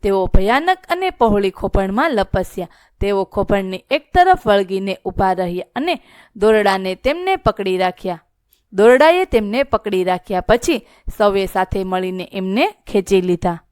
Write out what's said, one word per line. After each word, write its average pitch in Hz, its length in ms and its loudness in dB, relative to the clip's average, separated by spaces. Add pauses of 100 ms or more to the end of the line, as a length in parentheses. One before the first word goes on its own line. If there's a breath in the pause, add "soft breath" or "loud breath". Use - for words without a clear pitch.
તેઓ 190 260 0
ભયાનક 294 500 4 (120)
અને 370 200 -2
પહોળી 208 400 0
ખોભણમાં 196 640 -2
લપસ્યા. 190 560 -4 (320 soft breath)
તેઓ 196 240 -2
ખોભણની 190 680 -4
એક 302 220 -4
તરફ 359 340 4
વળગીને 196 580 0
ઊભા 190 280 -2
રહ્યા 180 320 -6 (100)
અને 311 260 -4 (340 soft breath)
દોરડાને 196 600 2
તેમને 359 400 -2
પકડી 196 420 -2
રાખ્યા. 180 460 -4 (500)
દોરડાએ 269 520 6
તેમને 220 380 -2
પકડી 196 400 -2
રાખ્યા. 180 380 -4
પછી 240 460 0 (300 soft breath)
સૌએ 196 280 2
સાથે 190 380 -4
મળીને 185 500 -6
એમને 202 400 -2 (140)
ખેંચી 196 340 0
લીધા. 175 500 -2